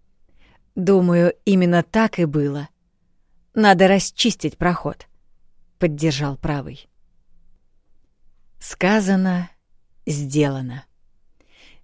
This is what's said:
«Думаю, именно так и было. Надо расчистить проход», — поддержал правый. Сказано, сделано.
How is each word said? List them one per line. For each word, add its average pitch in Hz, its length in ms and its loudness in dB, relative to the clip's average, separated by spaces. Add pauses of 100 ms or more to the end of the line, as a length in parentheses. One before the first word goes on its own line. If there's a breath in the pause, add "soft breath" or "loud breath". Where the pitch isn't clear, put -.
(760)
«Думаю, 180 580 2 (120)
именно 175 380 2
так 214 360 -2
и 175 60 0
было. 143 420 -4 (840)
Надо 196 340 6
расчистить - 720 -2
проход», — - 500 -4 (720)
поддержал 147 580 -2
правый. - 540 -8 (1700)
Сказано, 190 880 0 (560)
сделано. 139 800 -4 (1000 soft breath)